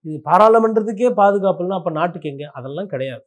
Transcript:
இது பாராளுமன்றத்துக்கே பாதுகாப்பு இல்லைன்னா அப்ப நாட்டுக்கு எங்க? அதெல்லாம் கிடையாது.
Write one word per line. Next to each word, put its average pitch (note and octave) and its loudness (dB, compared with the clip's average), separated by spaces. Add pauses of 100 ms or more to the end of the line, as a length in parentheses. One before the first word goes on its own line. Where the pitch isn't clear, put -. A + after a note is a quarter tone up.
இது D#3 -12
பாராளுமன்றத்துக்கே A3 4
பாதுகாப்பு G3 2
இல்லைன்னா F#3+ -4
அப்ப F3 -4
நாட்டுக்கு D#3+ -4
எங்க? C#3+ -12
அதெல்லாம் C#3 -10
கிடையாது. C3 -8